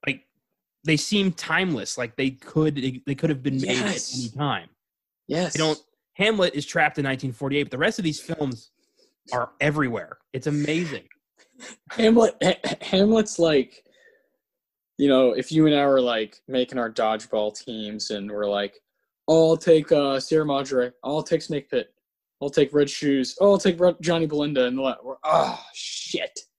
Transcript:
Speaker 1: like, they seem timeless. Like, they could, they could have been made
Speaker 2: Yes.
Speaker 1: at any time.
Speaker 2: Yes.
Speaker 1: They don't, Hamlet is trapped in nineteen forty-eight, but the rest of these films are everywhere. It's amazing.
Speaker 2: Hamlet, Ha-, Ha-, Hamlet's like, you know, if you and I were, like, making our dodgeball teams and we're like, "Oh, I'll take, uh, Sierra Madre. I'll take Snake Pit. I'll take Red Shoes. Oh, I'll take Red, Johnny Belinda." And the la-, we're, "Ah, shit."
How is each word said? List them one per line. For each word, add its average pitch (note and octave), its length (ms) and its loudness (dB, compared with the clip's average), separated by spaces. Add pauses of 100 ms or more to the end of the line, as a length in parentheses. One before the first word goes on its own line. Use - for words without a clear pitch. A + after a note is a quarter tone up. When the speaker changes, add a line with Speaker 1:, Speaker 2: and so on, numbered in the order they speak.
Speaker 1:
like, C#3 200 -8 (580)
they D#3 120 2
seem G3 360 0
timeless. E3 640 -4
Like, A#2+ 180 -8
they C3+ 140 -2
could, D#3 460 -2 (300)
they C#3 80 -2
could D#3+ 140 -2
have C3+ 140 -4
been C3+ 180 -2
made F#3+ 160 -2
Speaker 2:
Yes. G3 380 -4
Speaker 1:
at B2+ 60 -6
any A#2+ 100 -6
time. B2+ 400 -6 (560)
Speaker 2:
Yes. E3 260 -4
Speaker 1:
They - 60 -4
don't, D#3 200 2 (360)
Hamlet G3 400 2
is C#3+ 100 -4
trapped D3+ 340 0
in C#3+ 60 -2
nineteen C3+ 280 -4
forty-eight, C#3 320 -2
but - 60 -12
the B2+ 80 -10
rest E3 200 0
of G3+ 60 -4
these D#3 160 -4
films C#3+ 500 -8 (600)
are B2 280 -4
everywhere. C#3+ 580 -2 (140)
It's B2+ 140 -6
amazing. D3 600 -2 (840)
Speaker 2:
Hamlet, A3+ 520 4
Ha-, F3+ 220 4
Ha-, - 160 -4
Hamlet's G#3 580 2
like, D#3 460 2 (1120)
you C#3+ 100 2
know, C3 260 6
if - 200 -4
you D#3 140 6
and D3+ 100 6
I C#3+ 100 2
were, C3+ 140 4
like, A#2 480 -2
making B2+ 300 -2
our A#2+ 120 -2
dodgeball A2 680 -2
teams G#2+ 540 -10
and G2+ 180 -6
we're G#2 220 -4
like, G2+ 300 -4 (480)
"Oh, D#3+ 220 6
I'll D#3+ 60 4
take, D#3+ 360 4
uh, C#3 260 2
Sierra D#3 260 0
Madre. C3+ 460 -2 (140)
I'll D3 180 -4
take D#3 200 -2
Snake D3 280 -8
Pit. B2 240 -4 (480)
I'll C#3+ 80 -4
take C#3 220 2
Red C#3+ 180 2
Shoes. C#3 500 -2
Oh, G3+ 120 6
I'll F#3+ 60 4
take F3+ 200 0
Red, F3 220 4
Johnny E3 260 0
Belinda." D3 400 0
And B2 100 -2
the C3+ 60 -4
la-, C3 220 -2
we're, C3 180 -12
"Ah, - 500 0
shit." - 680 -10 (180)